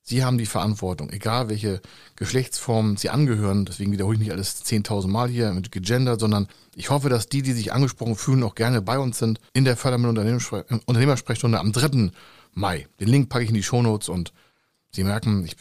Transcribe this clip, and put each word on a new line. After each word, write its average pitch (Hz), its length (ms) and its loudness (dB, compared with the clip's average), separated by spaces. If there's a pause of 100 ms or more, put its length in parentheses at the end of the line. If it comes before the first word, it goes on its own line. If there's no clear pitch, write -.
Sie 127 240 0
haben 127 120 2
die 117 80 0
Verantwortung, 95 640 -4
egal 110 380 -2
welche 104 340 -4 (360)
Geschlechtsform 113 800 0
Sie - 120 -4
angehören. 104 540 2
Deswegen 98 300 -2
wiederhole 101 220 0
ich 110 40 2
nicht 107 140 -2
alles 95 300 -6
zehntausend 101 500 -2
Mal 120 160 0
hier 117 240 0
mit 92 180 -6
gegendert, 117 480 0
sondern 107 280 2 (280)
ich - 140 -10
hoffe, 143 180 0
dass 120 200 0
die, 139 140 -2
die 131 120 -2
sich 113 180 -2
angesprochen 120 460 0
fühlen, 131 260 2
auch 107 120 -4
gerne 113 260 2
bei 113 180 0
uns 127 180 -4
sind 113 220 0 (140)
in 135 100 4
der 127 140 4
Fördermittel-, 120 320 2
Unternehmers-, 113 560 0 (200)
Unternehmersprechstunde 120 720 2
am 104 120 0
dritten 123 400 2 (420)
Mai. 87 320 -4 (140)
Den 98 80 -2
Link 131 220 4
packe 120 160 -2
ich 107 40 -2
in 117 60 2
die 101 80 0
Shownotes 117 460 0
und 90 240 -4 (580)
Sie 95 140 -4
merken, 101 400 0
ich, 82 160 -12